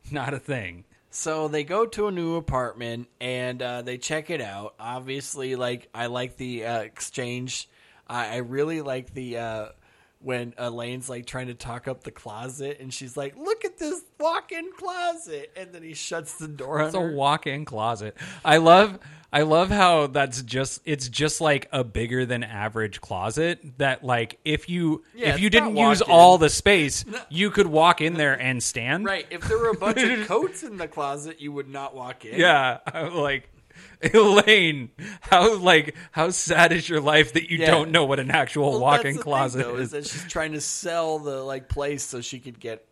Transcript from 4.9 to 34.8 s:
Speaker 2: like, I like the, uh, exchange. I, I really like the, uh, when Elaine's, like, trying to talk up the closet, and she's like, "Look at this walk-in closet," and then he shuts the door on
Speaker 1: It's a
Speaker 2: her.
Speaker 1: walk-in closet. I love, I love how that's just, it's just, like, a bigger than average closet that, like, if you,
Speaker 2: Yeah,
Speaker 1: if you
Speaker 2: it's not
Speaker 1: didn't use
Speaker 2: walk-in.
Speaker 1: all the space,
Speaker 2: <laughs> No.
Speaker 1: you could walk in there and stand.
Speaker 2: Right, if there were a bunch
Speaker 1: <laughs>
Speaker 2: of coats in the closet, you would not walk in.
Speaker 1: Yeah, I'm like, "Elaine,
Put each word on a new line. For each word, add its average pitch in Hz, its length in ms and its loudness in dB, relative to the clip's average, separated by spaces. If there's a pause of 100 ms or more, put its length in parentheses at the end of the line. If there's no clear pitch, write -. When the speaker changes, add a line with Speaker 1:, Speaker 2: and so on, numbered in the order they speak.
Speaker 2:
like, 123 380 -6
I 120 140 -6
like 123 300 -8
the, 123 280 -10
uh, 117 160 -4
exchange. 123 880 -10 (380)
I, 117 260 -6
I 120 40 -6
really 143 440 -4
like 131 320 -8
the, 123 240 -10
uh, 110 280 -8 (560)
when 120 360 -6
Elaine's, 120 520 -8
like, 123 160 -12
trying 127 220 -10
to 123 80 -12
talk 120 320 -12
up 131 160 -10
the - 80 -16
closet, 131 720 -12
and 127 120 -14
she's 127 240 -14
like, 143 200 -10
"Look 403 260 -6
at 381 160 -8
this 320 240 -8 (160)
walk-in 330 580 -4
closet," 339 800 -8
and 180 180 -16
then 170 80 -20
he 160 120 -18
shuts 165 440 -10
the 156 120 -10
door 147 320 -4
on 156 60 0
Speaker 1:
It's 165 80 -6
a 185 40 0
Speaker 2:
her. 165 140 -2
Speaker 1:
walk-in 143 500 -2
closet. 107 540 -6 (260)
I 156 140 8
love, 185 420 8 (320)
I 147 120 2
love 160 260 4
how 175 380 6
that's 135 340 -2
just, 131 420 -6
it's 139 240 -4
just, 147 320 -2
like, 147 320 0
a 131 140 -2
bigger 117 400 -2
than 120 180 -4
average 110 560 -6
closet 113 640 -4 (160)
that, 135 260 -2
like, 120 400 -2
if 156 240 -4
you, 170 380 -2 (100)
Speaker 2:
Yeah, 220 200 0
Speaker 1:
if 160 40 -4
you 208 80 2
Speaker 2:
it's 208 80 4
not 226 120 8
Speaker 1:
didn't 214 100 -2
use 185 240 4
Speaker 2:
walk-in. 175 120 4
Speaker 1:
all 180 240 12
the 156 120 6
space, 165 560 2
Speaker 2:
<laughs> - 20 -18
No. 220 100 -10 (120)
Speaker 1:
you 185 200 0
could 196 180 4
walk 160 340 6
in 165 140 0
there 147 220 2
and 127 240 -2
stand. 139 440 -4
Speaker 2:
Right, 190 240 -4
if 170 180 -10
there 220 100 0
were 233 120 2
a 214 80 0
bunch 214 220 0
Speaker 1:
<laughs> 254 40 4
Speaker 2:
of 226 240 0
coats 302 360 -2
in 220 120 -14
the 170 140 -10
closet, 147 500 -8
you 143 140 -12
would 139 160 -10
not 139 260 -12
walk 127 300 -14
in. 110 120 -8
Speaker 1:
Yeah, 143 420 4 (140)
I'm 165 220 -8
like, 143 340 -4 (640)
"Elaine, 202 760 6 (320)